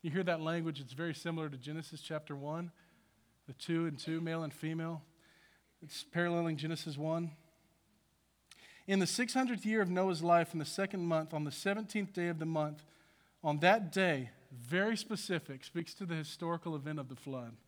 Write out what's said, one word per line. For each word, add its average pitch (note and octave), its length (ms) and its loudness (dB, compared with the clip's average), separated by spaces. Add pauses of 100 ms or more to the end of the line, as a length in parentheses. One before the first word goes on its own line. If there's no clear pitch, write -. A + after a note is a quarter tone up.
You E3+ 80 -2
hear F3+ 140 0
that E3+ 180 2
language, D#3+ 380 -2
it's B2+ 120 -14
very D#3+ 220 -4
similar D#3+ 340 -4
to C#3 80 -8
Genesis D3+ 460 -10
chapter D3+ 340 -6
one, D#3+ 340 -6 (760)
the C3+ 80 -12
two E3 320 0
and D3 120 -4
two, E3 220 -2
male E3 220 0
and D3 100 -4
female. E3 500 -4 (760)
It's - 240 -12
paralleling E3+ 540 2
Genesis D#3 400 -4
one. D#3+ 360 -2 (1500)
"In F#3+ 120 4
the F#3 80 6
six A#3+ 260 0
hundredth B3+ 320 2
year A3 160 4
of F#3+ 80 4
Noah's F3+ 340 2
life, E3+ 300 8
in E3+ 60 -2
the D3 80 -2
second F#3+ 400 -2
month, D#3+ 260 2
on D3+ 120 -2
the C#3+ 60 -2
seventeenth G3+ 600 -2
day F3 160 0
of E3+ 100 -2
the D#3+ 60 -4
month, D3+ 400 0 (580)
on D3 180 2
that F#3 320 6
day," D3+ 380 2 (200)
very E3+ 440 0
specific, F3 680 -4
speaks - 300 -6
to G3+ 100 -10
the E3+ 120 -4
historical E3 600 -4
event D3+ 220 -4
of C3+ 100 -6
the C3 80 -12
flood. A#2+ 400 -8 (120)